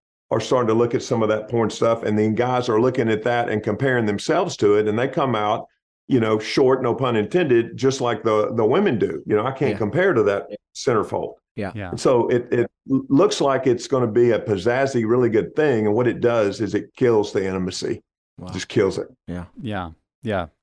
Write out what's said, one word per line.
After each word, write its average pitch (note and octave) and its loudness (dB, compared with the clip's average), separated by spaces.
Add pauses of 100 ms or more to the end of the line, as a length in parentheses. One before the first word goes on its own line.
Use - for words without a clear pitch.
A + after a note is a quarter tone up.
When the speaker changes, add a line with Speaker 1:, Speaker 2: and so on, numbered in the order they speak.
(300)
Speaker 1:
are A2+ 0
starting B2 0
to A2 2
look A#2+ 2
at B2 0
some A2+ -2
of G#2+ 0
that G#2+ -2
porn A2+ 0
stuff, A#2 0
and G#2+ 0
then G#2+ 2
guys B2 0
are G#2+ 4
looking B2 0
at G#2+ -2
that A#2+ 0
and G#2+ -2
comparing A#2+ 0
themselves D#3 -2
to G2+ 4
it, G#2+ 2
and G#2 -2
they B2+ 0
come C3 -2
out, G#2+ -2 (420)
you C3 4
know, A2 2
short, C3 2
no A#2 0
pun A#2 -2
intended, A#2+ 2
just C3 0
like A#2 -2
the, G#2+ 2
the A2+ 0
women D3 2
do. E2 -2
You - 0
know, G#2+ 2
I C3 -2
can't B2+ -2
Speaker 2:
Yeah. G2+ -4
Speaker 1:
compare D3+ 0
to A#2 2
that G2+ 0 (260)
centerfold. - -2 (220)
Speaker 2:
Yeah. G2 -6
Speaker 3:
Yeah. G2+ -8
Speaker 1:
And - -8
so A#2+ 2
it, A#2+ 0
it A#2+ 0 (220)
l-, C3+ 0
looks F#3 2
like C3+ 0
it's B2+ 0
gonna B2+ 0
be A#2 4
a G#2 2
pizzazzy, A#2+ 0
really A#2+ 4
good G#2 0
thing, C3 2
and G#2 2
what A#2+ 2
it G2+ -4
does A2+ 0
is G2+ -4
it - -4
kills A2+ 2
the G2+ -2
intimacy. F#2+ -6 (340)
Speaker 2:
Wow. F2+ -16
Speaker 1:
Just F2+ -8
kills F#2+ 0
it. - -8 (200)
Speaker 2:
Yeah. F2 -10 (140)
Speaker 3:
Yeah. G#2 -8 (320)
Yeah, G2 -4 (160)